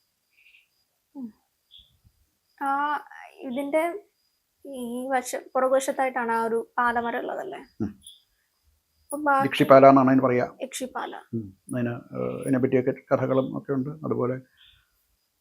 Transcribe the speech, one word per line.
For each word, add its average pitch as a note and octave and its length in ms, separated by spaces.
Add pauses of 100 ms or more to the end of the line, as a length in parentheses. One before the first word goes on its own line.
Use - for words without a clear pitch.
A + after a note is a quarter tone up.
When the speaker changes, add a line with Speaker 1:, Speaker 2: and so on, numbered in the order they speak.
(1160)
Speaker 1:
ഉം. A#3+ 180 (1300)
ആ, C#4 80 (800)
ഇതിന്റെ C#4+ 340 (800)
ഈ B3+ 420
വശ-, C4 360 (100)
പുറകുവശത്തായിട്ടാണ് C4 760
ആ A3+ 120
ഒരു A3+ 240 (100)
പാലമരം A#3+ 420
ഉള്ളതല്ലേ? - 420 (200)
Speaker 2:
ഉം. G2+ 100 (1120)
Speaker 1:
അപ്പൊ - 140
ബാക്കി C#4 300
Speaker 2:
യക്ഷിപ്പാല C3+ 420
എന്നാണ് C3+ 200
അതിന് C3 180
പറയാ. B2 200 (140)
Speaker 1:
യക്ഷിപ്പാല. - 540 (180)
Speaker 2:
ഉം. A2 140 (280)
അതിന്, A#2+ 140
ഏഹ്, B2+ 520
അതിനെ C3+ 180
പറ്റിയൊക്കെ B2+ 340 (180)
കഥകളും C3 460
ഒക്കെ C#3 160
ഉണ്ട്. C3+ 160
അതുപോലെ B2+ 480 (1040)